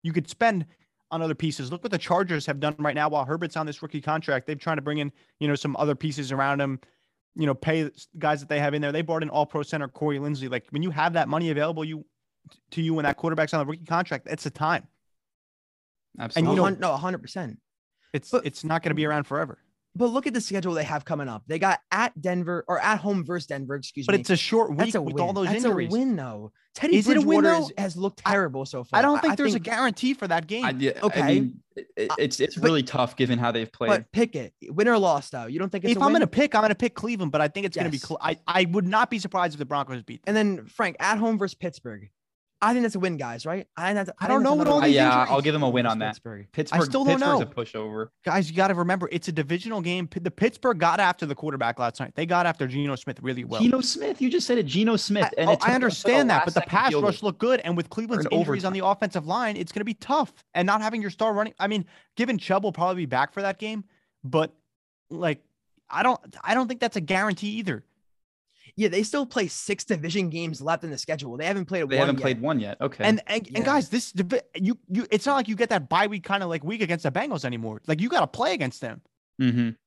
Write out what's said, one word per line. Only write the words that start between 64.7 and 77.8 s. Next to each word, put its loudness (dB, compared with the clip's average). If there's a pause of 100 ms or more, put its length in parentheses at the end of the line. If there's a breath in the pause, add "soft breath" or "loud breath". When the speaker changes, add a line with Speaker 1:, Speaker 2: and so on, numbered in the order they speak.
Speaker 1:
like, -2 (480)
I -2
don't, 2 (240)
I 2
don't 0
think -8
that's -2
a -2
guarantee -2 (100)
either. -6 (920 soft breath)
Speaker 3:
Yeah, 2
they 2
still 0
play -2
six -6
division -2
games -6
left -2
in -8
the -8
schedule. -6
They -6
haven't -2
played -2
Speaker 2:
They 2
Speaker 3:
one 6
Speaker 2:
haven't 2
Speaker 3:
yet. -4
Speaker 2:
played 0
one 0
yet. -6
Okay. -4
Speaker 1:
And, 4
and, -4
and -6
Speaker 3:
Yeah. 0
Speaker 1:
guys, 2
this -4
divi-, -2 (120)
you, 0 (100)
you, -2
it's 0
not 2
like 0
you -2
get 0
that -2
bye 4
week -6
kinda, -2
like, -4
week -4
against -2
the 0
Bengals -4
anymore. -6